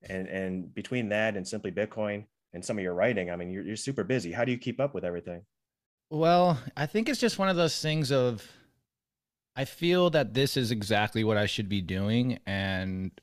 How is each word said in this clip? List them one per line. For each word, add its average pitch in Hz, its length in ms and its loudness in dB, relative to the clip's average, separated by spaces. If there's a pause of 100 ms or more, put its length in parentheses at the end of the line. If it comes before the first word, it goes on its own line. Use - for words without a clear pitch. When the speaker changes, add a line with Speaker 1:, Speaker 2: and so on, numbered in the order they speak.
Speaker 1:
And, 92 200 -4
and 92 440 -4
between 113 380 -4
that 107 260 0
and 95 120 -6
Simply 107 240 -6
Bitcoin 104 540 -4 (280)
and 87 100 -12
some 110 140 -4
of 98 60 -4
your 90 100 -2
writing, 95 380 2
I 87 40 -4
mean, 90 140 -6
you're, 92 140 -6
you're 101 120 -6
super 135 280 -4
busy. 95 280 -2
How 120 140 0
do 127 60 0
you 120 80 -2
keep 120 200 -6
up 139 140 0
with 90 100 -6
everything? 87 380 -6 (720)
Speaker 2:
Well, 165 480 4 (180)
I 147 80 -2
think 220 240 0
it's 269 100 0
just 226 200 0
one 190 100 2
of 185 60 2
those 170 260 2
things 156 300 0
of, 123 360 2 (1080)
I 135 100 -2
feel 175 460 4
that 135 220 2
this 135 240 2
is 120 140 2
exactly 107 520 2
what 107 140 4
I 104 80 4
should 101 240 -2
be 101 120 0
doing. 104 640 0
And 95 680 -2 (100)